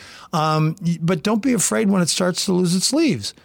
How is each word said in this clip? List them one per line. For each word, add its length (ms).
um, 420
y-, 160
but 220
don't 180
be 120
afraid 360
when 120
it 80
starts 360
to 60
lose 240
its 160
leaves. 420